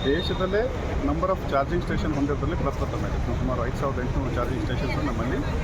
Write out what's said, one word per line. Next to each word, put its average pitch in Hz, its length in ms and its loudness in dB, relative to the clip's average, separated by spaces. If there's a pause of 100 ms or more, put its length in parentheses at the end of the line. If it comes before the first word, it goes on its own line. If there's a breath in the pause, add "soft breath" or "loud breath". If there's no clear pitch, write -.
ದೇಶದಲ್ಲೇ 185 680 2 (340)
number 160 200 2
of 185 120 2 (140)
charging 139 360 2
station 165 260 0
ಹೊಂದಿರೋದ್ರಲ್ಲಿ 143 420 0
ಪ್ರಪ್ರಥಮ - 420 0
ಇದೆ. - 420 0
ಸುಮಾರು 120 260 0
ಐದು 117 100 -2
ಸಾವಿರದ 135 240 0
ಎಂಟುನೂರು 123 340 0
ಚಾರ್ಜಿಂಗ್ 123 280 0
ಸ್ಟೇಷನ್ಸ್ 127 420 0
ನಮ್ಮಲ್ಲಿ 131 320 0 (280)